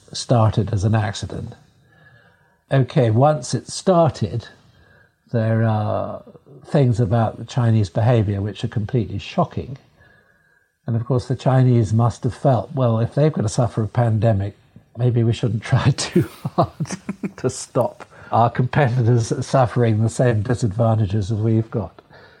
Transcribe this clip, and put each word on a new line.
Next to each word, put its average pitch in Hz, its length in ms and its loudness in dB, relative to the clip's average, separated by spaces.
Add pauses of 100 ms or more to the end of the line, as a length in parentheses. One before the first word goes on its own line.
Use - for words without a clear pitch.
(120)
started 107 640 0
as 92 100 -2
an 107 100 2
accident. 107 600 -6 (1160)
Okay, 127 420 2
once 139 420 2
it - 160 -6
started, 143 800 0 (840)
there 113 320 2
are 104 580 -2 (440)
things 127 340 2
about 113 380 0
the 120 80 -12
Chinese 110 440 2
behaviour 107 520 0
which 101 220 -6
are 120 40 -4
completely 104 520 -4
shocking. - 580 -6 (1080)
And 113 100 -2
of 113 100 -4
course, 127 220 -2
the 127 80 -2
Chinese 123 580 2
must 117 300 0
have 123 120 -4
felt, 127 380 0
"Well, 120 260 0
if 113 160 -4
they've 147 160 2
got 117 120 -4
to 107 60 -2
suffer 117 340 -2
a 101 40 -2
pandemic, 110 680 0 (400)
maybe 120 260 2
we 117 80 2
shouldn't 110 320 -4
try - 280 2
<laughs> - 60 -4
too - 260 0 (200)
hard - 540 -4 (400)
to 127 120 -4
stop - 560 -4 (260)
our 117 180 4
competitors 123 840 2 (140)
suffering 117 560 2
the 113 80 2
same 120 320 0
disadvantages 110 920 0
as 110 60 -2
we've 110 340 0
got." 104 300 -8 (400)